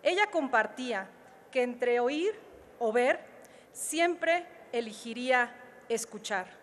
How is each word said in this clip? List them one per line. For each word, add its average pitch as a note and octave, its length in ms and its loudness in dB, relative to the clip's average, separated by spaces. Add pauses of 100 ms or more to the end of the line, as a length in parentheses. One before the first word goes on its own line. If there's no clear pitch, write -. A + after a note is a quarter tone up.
Ella G4 280 2
compartía A#3+ 760 0 (420)
que B3+ 120 2
entre B3 380 2
oír D4+ 380 0 (400)
o A3 140 0
ver, B3+ 280 2 (520)
siempre E4+ 720 0 (260)
elegiría A#3 800 0 (340)
escuchar. G#3+ 580 -4 (160)